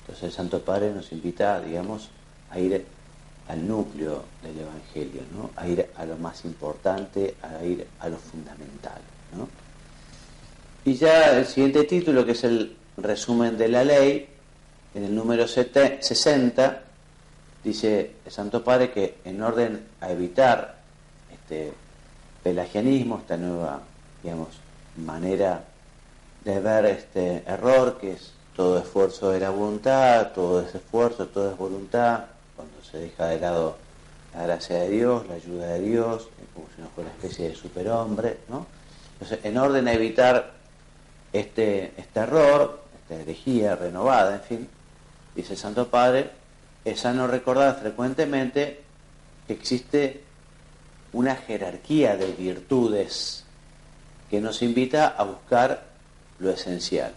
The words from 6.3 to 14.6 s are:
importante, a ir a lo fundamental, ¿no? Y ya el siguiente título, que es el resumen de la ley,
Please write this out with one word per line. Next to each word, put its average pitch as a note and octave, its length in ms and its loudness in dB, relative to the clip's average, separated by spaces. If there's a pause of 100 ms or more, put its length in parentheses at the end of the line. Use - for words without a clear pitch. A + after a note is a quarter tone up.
importante, F#2+ 960 -6
a D#2+ 220 -12
ir F2+ 200 -4 (140)
a E2+ 100 -10
lo E2 80 -8
fundamental, D2+ 840 -16 (360)
¿no? A2+ 120 -10 (1400)
Y C3+ 100 4
ya D#3 420 8
el C3 100 2
siguiente C#3 360 4
título, D3+ 420 4
que A2+ 60 0
es A#2 140 0
el A#2 320 0 (200)
resumen A2+ 600 0
de A2+ 80 4
la A#2+ 160 4
ley, C#3+ 460 4 (640)